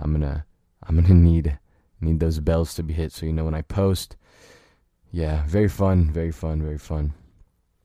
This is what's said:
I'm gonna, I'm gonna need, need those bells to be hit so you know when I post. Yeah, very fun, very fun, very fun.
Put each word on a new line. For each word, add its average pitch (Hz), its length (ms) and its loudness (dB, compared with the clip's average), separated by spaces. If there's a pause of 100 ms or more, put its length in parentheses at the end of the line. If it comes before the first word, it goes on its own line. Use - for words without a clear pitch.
I'm 76 100 -4
gonna, 73 340 -4 (380)
I'm 80 180 0
gonna 87 140 6
need, 82 460 6 (400)
need 80 180 -2
those 80 220 -2
bells 82 340 -2
to - 80 -8
be 78 100 -8
hit 80 200 -6
so - 120 -12
you 80 80 -4
know 80 120 -4
when 80 100 -4
I 78 80 -6
post. 98 540 -2 (960)
Yeah, 78 340 -2
very 101 220 2
fun, 92 420 2
very 82 220 -4
fun, 78 280 -6
very 76 180 -6
fun. 73 360 -6 (720)